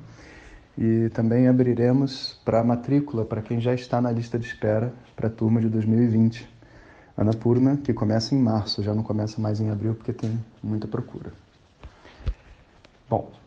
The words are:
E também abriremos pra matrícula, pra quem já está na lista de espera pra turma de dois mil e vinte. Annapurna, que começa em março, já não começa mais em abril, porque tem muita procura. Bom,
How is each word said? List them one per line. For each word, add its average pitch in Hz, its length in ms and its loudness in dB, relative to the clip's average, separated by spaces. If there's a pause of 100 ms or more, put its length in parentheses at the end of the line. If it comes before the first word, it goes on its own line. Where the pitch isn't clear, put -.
(760)
E 113 380 2
também 120 340 4
abriremos 127 960 2
pra 113 180 2
matrícula, 120 640 0
pra 107 160 -4
quem 117 180 -4
já 120 140 0
está 123 300 -2
na 123 80 0
lista 117 280 -2
de 113 60 -6
espera 110 480 -2 (240)
pra 113 140 -2
turma 113 320 2
de 113 80 2
dois 110 160 0
mil 113 160 4
e 123 40 4
vinte. 113 400 2 (720)
Annapurna, 120 600 2
que 123 160 -2
começa 110 400 0
em 139 40 4
março, 110 440 0
já 104 120 -2
não 110 80 0
começa 107 380 -4
mais 107 180 -2
em 107 120 -2
abril, 107 240 -2
porque - 180 -8
tem 113 260 -6 (240)
muita 107 240 -4
procura. - 460 -10 (1800)
Bom, - 240 -2 (140)